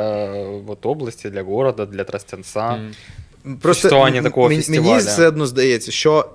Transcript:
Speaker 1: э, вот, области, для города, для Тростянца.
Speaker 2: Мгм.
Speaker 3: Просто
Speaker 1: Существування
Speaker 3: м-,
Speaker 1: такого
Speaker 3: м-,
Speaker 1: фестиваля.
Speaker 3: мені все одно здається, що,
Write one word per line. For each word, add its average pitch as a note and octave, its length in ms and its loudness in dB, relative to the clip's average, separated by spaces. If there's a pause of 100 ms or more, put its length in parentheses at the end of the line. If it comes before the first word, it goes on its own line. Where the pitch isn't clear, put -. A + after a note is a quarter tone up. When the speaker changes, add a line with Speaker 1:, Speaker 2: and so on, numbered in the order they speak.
(280)
Speaker 1:
э, G2+ 380 -8
вот, G#2 200 -12
области, B2+ 440 -6
для G2 140 -8
города, A2 420 -2
для G2 180 -6
Тростянца. G2+ 720 -8
Speaker 2:
Мгм. - 840 -16
Speaker 3:
Просто E3+ 200 2
Speaker 1:
Существування C3+ 360 6
Speaker 3:
м-, A#2+ 60 0
Speaker 1:
такого B2 240 2
Speaker 3:
м-, D#3 80 2
Speaker 1:
фестиваля. D#3 360 0
Speaker 3:
мені B3 80 4
все E3+ 280 4
одно D3+ 180 0
здається, B2+ 460 0
що, D3+ 440 2